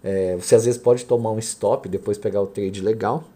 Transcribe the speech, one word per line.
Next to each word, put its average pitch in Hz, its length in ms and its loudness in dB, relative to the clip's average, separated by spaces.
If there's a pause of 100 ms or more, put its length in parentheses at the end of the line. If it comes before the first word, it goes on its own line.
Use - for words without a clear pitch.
É, 95 320 0
você 90 200 4
às 113 100 4
vezes 120 140 0
pode 123 260 2
tomar 117 260 0
um 110 80 -2
stop 110 480 -2
e 90 40 -8
depois 101 260 -4
pegar 101 240 -2
o 98 60 0
trade 98 340 -6
legal 110 420 -2 (120)